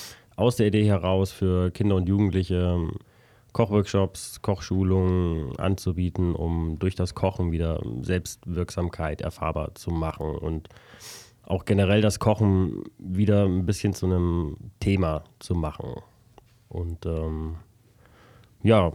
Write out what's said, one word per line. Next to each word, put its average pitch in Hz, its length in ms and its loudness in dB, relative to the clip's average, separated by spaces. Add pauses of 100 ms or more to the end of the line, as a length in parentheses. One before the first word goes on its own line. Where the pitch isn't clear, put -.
(340)
aus 117 220 2
der 110 100 4
Idee 107 180 4
heraus, 95 480 2
für 90 380 0
Kinder 101 260 0
und 90 140 2
Jugendliche 90 760 2 (680)
Kochworkshops, 101 880 0
Kochschulungen 92 1160 0
anzubieten, 90 760 -2
um 82 440 -2
durch 95 160 -2
das 90 200 -4
Kochen 92 380 -2
wieder 82 280 -2 (220)
Selbstwirksamkeit 85 1200 -4
erfahrbar 78 540 -6
zu - 140 -8
machen 80 360 -4 (100)
und 80 320 -6 (800)
auch - 180 -2
generell 101 380 4
das 104 160 2
Kochen 95 640 2 (160)
wieder 101 480 2
ein 92 180 0
bisschen 98 300 0
zu - 120 -6
einem 87 520 0 (220)
Thema 87 440 0 (140)
zu - 160 -6
machen. 76 400 -4 (760)
Und, 85 380 -8
ähm, 80 480 -4 (1080)
ja, 104 320 6